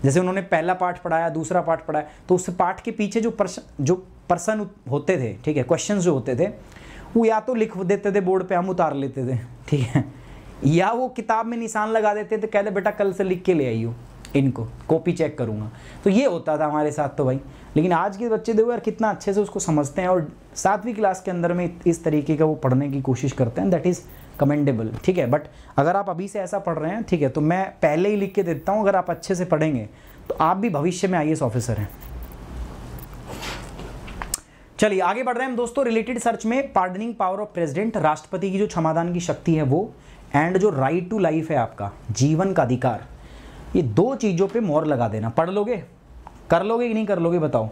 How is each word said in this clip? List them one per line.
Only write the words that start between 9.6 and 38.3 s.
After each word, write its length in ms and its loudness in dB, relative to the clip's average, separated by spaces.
ठीक 120 2
है, 260 0
या 260 4
वो 180 0
किताब 360 -2
में 120 -4
निशान 320 -2
लगा 240 4
देते 240 -2
थे, 100 -2
कहते, 240 0
"बेटा 200 0
कल 220 0
से 100 -2
लिख 200 0
के 100 4
ले 140 2
आइयो 260 -2
इनको, 320 2
कॉपी 240 2
चेक 260 -2
करूँगा।" 340 -4
तो 60 4
ये 160 6
होता 320 0
था 80 2
हमारे 260 0
साथ 180 -2
तो 160 -2
भाई। 140 0
लेकिन 160 4
आज 260 2
के 120 -2
बच्चे 240 0
देखो 180 4
यार 80 -2
कितना 300 0
अच्छे 240 -2
से 80 2
उसको 180 -4
समझते 420 0
हैं, 80 0
और 220 2
सातवीं 380 0
क्लास 280 0
के 100 -6
अंदर 220 0
में 240 -2
इस 160 2
तरीके 340 2
का 80 4
वो 100 2
पढ़ने 340 2
की 120 -2
कोशिश 300 0
करते 300 -2
हैं, 80 2
that 160 2
is 120 2
commendable, 600 0
ठीक 140 2
है। 140 0
But 80 4
अगर 180 4
आप 140 0
अभी 180 -6
से 120 -6
ऐसा 200 -4
पढ़ 200 -4
रहे 120 -4
हैं, 120 -6
ठीक 180 0
है, 80 4
तो 120 -2
मैं 280 2
पहले 400 2
ही 60 2
लिख 180 -2
के 100 2
देता 280 -2
हूँ, 100 2
अगर 140 4
आप 140 0
अच्छे 260 -2
से 100 -2
पढ़ेंगे 440 0
तो 120 -4
आप 160 4
भी 120 0
भविष्य 380 0
में 120 2
आईएएस 220 0
ऑफिसर 360 0
हैं। 120 -4
चलिए 200 4
आगे 240 2
बढ़ 120 0
रहे 80 -2
हैं 80 -2
हम 60 -4
दोस्तों, 280 0
रिलेटेड 340 0
सर्च 260 -2
में 280 0
pardoning 480 0
power 180 0
of 200 -6
president, 380 -2
राष्ट्रपति 540 0